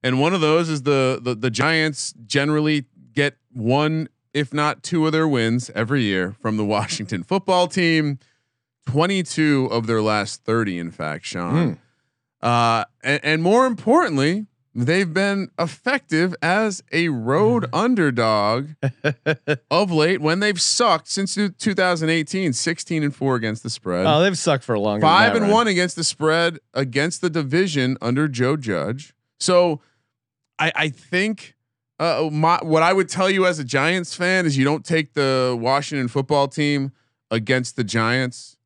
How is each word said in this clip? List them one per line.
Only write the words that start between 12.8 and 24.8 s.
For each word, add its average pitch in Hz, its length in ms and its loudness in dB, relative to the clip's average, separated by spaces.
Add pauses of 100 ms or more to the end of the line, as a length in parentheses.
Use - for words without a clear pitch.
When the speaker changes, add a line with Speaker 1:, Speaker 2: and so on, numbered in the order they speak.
Speaker 1:
and, 139 220 -2
and 160 180 0
more 226 240 4
importantly, 208 800 0 (280)
they've 160 380 0
been 196 460 -2
effective 175 800 -2
as 190 520 -2
a 170 160 0
road 156 600 0
Speaker 2:
<laughs> - 40 -8
Speaker 1:
underdog 127 960 2 (1000)
of 180 200 2
late 165 300 2
when 160 180 0
they've 202 220 -2
sucked 196 480 0
since 196 260 -4
two-, 202 160 0
two 202 240 -2
thousand 175 360 0
eighteen, 165 420 0
sixteen 170 500 -4
and 143 120 -2
four 135 200 -2
against 110 300 -4
the 107 60 -8
spread. 90 360 -2
Speaker 2:
Oh, 156 140 4
they've 185 180 2
sucked 147 240 0
for 120 140 -4
a 104 40 0